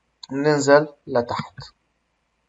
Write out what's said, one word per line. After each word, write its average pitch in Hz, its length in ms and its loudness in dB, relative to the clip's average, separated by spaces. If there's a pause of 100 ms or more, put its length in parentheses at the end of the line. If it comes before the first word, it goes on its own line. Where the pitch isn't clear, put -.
(300)
بننزل 143 580 2 (180)
لتحت. - 480 -6 (960)